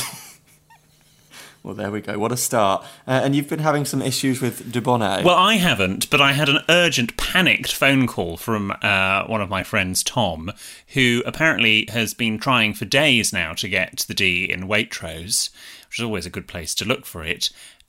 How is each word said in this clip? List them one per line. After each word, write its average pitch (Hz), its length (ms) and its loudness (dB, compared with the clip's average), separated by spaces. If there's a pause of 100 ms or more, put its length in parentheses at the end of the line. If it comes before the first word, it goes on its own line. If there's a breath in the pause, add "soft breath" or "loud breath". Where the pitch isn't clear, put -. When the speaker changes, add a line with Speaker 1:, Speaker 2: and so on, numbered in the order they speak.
Speaker 1:
<laughs> - 40 -8 (1500 loud breath)
Speaker 2:
Well, - 120 -12
there 101 160 -6
we 104 100 -6
go. 104 180 -8
What 113 140 -2
a 123 60 -2
start. 101 480 2 (200 loud breath)
Uh, 131 160 2
and 139 140 2
you've 143 140 -2
been 160 80 -4
having 151 260 2
some 135 160 -2
issues 131 400 0
with 120 320 -4
Dubonnet. 113 520 2
Speaker 1:
Well, 175 120 6
I 196 200 4
haven't, 120 520 0
but 147 100 4
I 139 140 6
had 147 160 2
an 147 120 2 (100)
urgent, 160 480 2
panicked - 520 2
phone 135 360 4
call 85 320 -4
from, 101 420 -2
uh, 98 460 2
one 110 160 -2
of 95 80 -6
my 95 120 -2
friends, 95 400 -2
Tom, 87 480 -2 (440 loud breath)
who 123 320 4
apparently 113 640 2
has 107 240 -2
been 110 240 -2
trying 113 340 2
for 110 140 -8
days 131 440 2
now 85 220 -2
to 92 160 -8
get 92 400 -4
the 107 60 -8
D 92 360 0
in 92 180 -6
Waitrose, 92 840 -4 (360 loud breath)
which - 120 -12
is 117 40 -4
always 107 220 -4
a 87 60 -10
good - 180 -10
place 82 280 -8
to 95 100 -4
look 123 180 -2
for - 180 -12
it. - 280 -4 (380 loud breath)